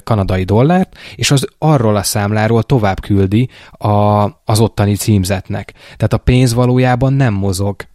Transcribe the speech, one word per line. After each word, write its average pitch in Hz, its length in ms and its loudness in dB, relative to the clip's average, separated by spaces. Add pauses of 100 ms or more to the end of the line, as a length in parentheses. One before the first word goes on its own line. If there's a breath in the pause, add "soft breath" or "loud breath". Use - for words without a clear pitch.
kanadai 95 400 -2
dollárt, 139 540 0 (180 loud breath)
és - 160 -2
az 135 160 0 (100)
arról 123 380 2
a 98 80 -2
számláról 107 600 0
tovább 101 360 0
küldi 101 500 0 (220 loud breath)
a, - 160 -8 (580)
az 107 140 0
ottani 104 360 0
címzetnek. 98 800 -2 (100)
Tehát - 300 -4
a 113 40 0
pénz 123 360 2
valójában 127 600 0
nem 135 200 0
mozog 98 420 -2 (200)